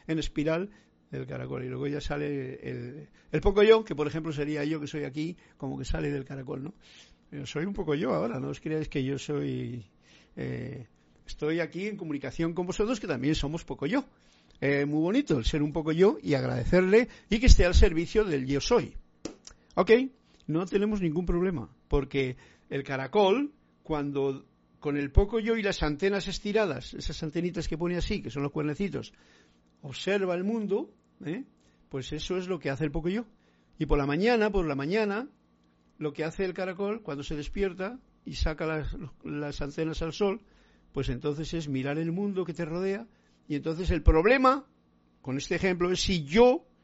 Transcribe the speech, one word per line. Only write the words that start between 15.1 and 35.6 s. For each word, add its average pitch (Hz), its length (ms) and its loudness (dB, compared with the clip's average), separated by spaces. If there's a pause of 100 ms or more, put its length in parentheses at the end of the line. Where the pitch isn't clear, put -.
el 117 60 -2
ser 151 180 0
un 151 120 0
poco 160 180 -2
yo 190 300 6
y 156 140 0
agradecerle 175 760 4 (200)
y 233 100 2
que 247 80 6
esté 196 180 12
al 175 80 4
servicio 175 500 6
del 139 220 0
yo 135 160 0
soy. 214 340 2 (800)
¿Ok? 185 160 4 (560)
No 165 180 0
tenemos 208 360 0
ningún 170 240 0
problema, 175 500 -2 (140)
porque 135 480 0 (320)
el 139 140 -6
caracol, 196 680 2 (320)
cuando 139 640 -2 (340)
con 147 180 -2
el 143 140 -4
poco 202 280 4
yo 226 180 0
y 214 60 -4
las 196 180 -2
antenas 165 460 -2
estiradas, 196 640 -2
esas 160 300 -6
antenitas 170 440 -4
que 165 80 -4
pone 175 220 -2
así, 208 240 -2
que - 80 -12
son 127 140 -6
los 143 80 -4
cuernecitos, 151 600 -4 (680)
observa 185 540 -2
el 180 80 -2
mundo, 214 500 -2 (320)
¿eh? 139 180 -6 (460)
Pues 131 240 -8
eso 170 240 -6
es 185 100 -6
lo 180 120 -4
que 139 100 -6
hace 135 140 -4
el 151 80 -2
poco 160 180 -4
yo. 220 160 -4 (540)
Y 160 80 -2
por 143 100 6
la 143 80 0
mañana, 208 460 2
por 185 160 0
la 143 80 -2
mañana, 202 520 -2 (680)